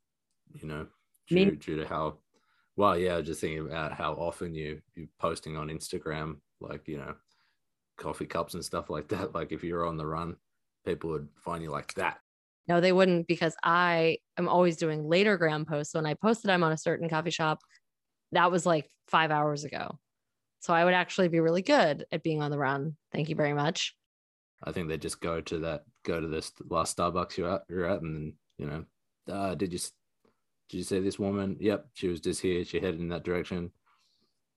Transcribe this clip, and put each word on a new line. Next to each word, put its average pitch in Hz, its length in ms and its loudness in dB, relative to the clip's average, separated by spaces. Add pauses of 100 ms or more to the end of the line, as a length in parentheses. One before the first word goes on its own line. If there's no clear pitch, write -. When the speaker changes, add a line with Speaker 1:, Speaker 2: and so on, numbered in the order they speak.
(540)
Speaker 1:
you - 140 -14
know, 76 180 -8 (420)
Speaker 2:
Me 185 180 6
Speaker 1:
due, 80 100 2
due 78 220 -6
to 76 100 -6
how, 78 300 -4 (580)
well, 98 200 4
yeah, 87 240 0
just 76 200 -6
thinking 78 260 -4
about 76 260 -6
how 78 200 -4
often 85 420 -6
you, 76 260 -8 (140)
you're 80 140 -14 (100)
posting 80 380 -4
on 78 140 -6
Instagram, 78 640 -8 (240)
like, - 260 -12
you 76 120 -8
know, 69 180 -12 (840)
coffee 78 280 -8
cups 85 280 -6
and 82 100 -8
stuff - 240 -6
like 76 200 -8
that. 90 260 -4
Like, 80 160 -6
if 78 140 -8
you're 85 200 -2
on 82 120 -4
the 78 100 -6
run, 82 300 -6 (480)
people 85 260 -4
would 73 240 -4
find 85 300 -8
you 76 60 -8
like 73 240 -8
that. 87 260 -2 (480)
Speaker 2:
No, 175 120 6
they 185 120 6
wouldn't, 180 340 6
because 165 380 0
I 170 540 4 (200)
am 180 100 0
always 175 280 6
doing 156 320 -2
later 196 280 6
gram 156 280 2
posts. 151 300 -4
When 156 120 0
I 151 80 0
posted 202 360 2
I'm 175 120 6
on 160 80 6
a 156 80 0
certain 165 300 -2
coffee 160 220 0
shop, 156 280 2 (720)
that 175 220 6
was, 170 120 2
like, 165 240 2 (200)
five 160 240 4
hours 147 320 2
ago. - 340 -8 (640)
So - 120 0
I 165 120 6
would 180 100 6
actually 180 320 2
be 165 140 4
really 170 220 4
good 190 500 4
at 165 100 -4
being 156 180 0
on 147 120 -2
the 143 60 -2
run. 143 380 -2 (160)
Thank 151 160 -2
you 156 60 -2
very 147 180 2
much. 147 440 0 (680)
Speaker 1:
I 80 80 -6
think 85 160 -4
they 78 80 -2
just 80 240 -6
go 82 220 -2
to - 160 -4
that, 78 260 -4 (180)
go 85 160 -2
to 82 80 -2
this 78 240 -4 (200)
last 82 260 0
Starbucks 87 400 0
you're 90 200 0
at, - 120 -4
you're 87 160 -2
at, 90 160 0
and, 78 320 -6 (240)
you 78 100 -10
know, 78 180 -8 (460)
"Uh, 98 240 -2
did 90 160 -2
you 90 60 -4
s-, - 160 -8 (800)
did 92 80 -6
you 90 40 -4
see 95 160 -2
this 95 200 -2
woman? 98 420 0
Yep, 101 320 0
she - 160 -4
was 85 120 -2
just 90 200 -4
here. 90 240 0
She - 160 -4
headed 90 180 -2
in 85 120 -4
that 85 120 -6
direction." 87 480 -4 (880)